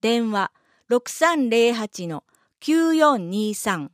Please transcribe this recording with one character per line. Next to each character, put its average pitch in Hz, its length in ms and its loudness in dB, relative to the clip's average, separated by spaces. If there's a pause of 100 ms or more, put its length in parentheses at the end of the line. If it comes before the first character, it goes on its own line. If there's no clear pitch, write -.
電 226 300 0
話、 202 200 -2 (360)
六 240 220 -2
三 311 400 0
零 233 240 2
八 214 340 -8
の 156 160 -10 (360)
九 320 360 2
四 277 340 2
二 214 260 -4
三。 170 380 -4